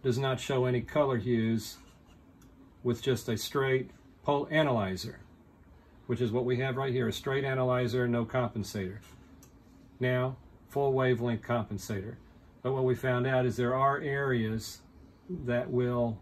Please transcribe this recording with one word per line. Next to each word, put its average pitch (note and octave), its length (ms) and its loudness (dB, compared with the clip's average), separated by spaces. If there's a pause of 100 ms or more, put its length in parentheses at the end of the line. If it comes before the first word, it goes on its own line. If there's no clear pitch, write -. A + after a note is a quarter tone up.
does B2+ 140 0
not C3 240 0
show B2+ 240 0
any B2 160 2
color C3+ 380 2
hues A2+ 580 0 (1040)
with A#2+ 200 0
just B2+ 260 0
a A2 80 0
straight C3 540 0 (340)
pol-, C#3+ 260 2
analyzer, A#2 720 0 (880)
which B2 160 -2
is A2 100 0
what B2 140 0
we B2 140 2
have C3 180 -2
right C3+ 160 -2
here, A#2+ 140 2
a A2 40 -2
straight C3+ 320 -2
analyzer, B2+ 640 2
no A#2+ 160 2
compensator. G#2 760 -4 (1000)
Now, B2+ 360 0 (340)
full C#3 240 2
wavelength B2 480 2
compensator. G#2+ 720 -4 (480)
But C3 100 -2
what C3 120 0
we B2+ 100 4
found B2 320 0
out B2+ 180 4
is A2+ 140 0
there B2 160 2
are C#3 260 2
areas B2+ 760 -2 (500)
that B2+ 420 -2
will B2 520 0